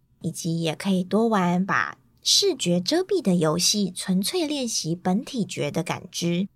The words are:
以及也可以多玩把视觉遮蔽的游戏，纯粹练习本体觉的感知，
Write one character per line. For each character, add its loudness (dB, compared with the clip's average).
以 -4
及 -4
也 -2
可 -4
以 2
多 2
玩 2
把 -2
视 4
觉 0
遮 0
蔽 0
的 4
游 2
戏， 2
纯 0
粹 0
练 -4
习 -2
本 -2
体 -4
觉 -4
的 -2
感 -6
知， -2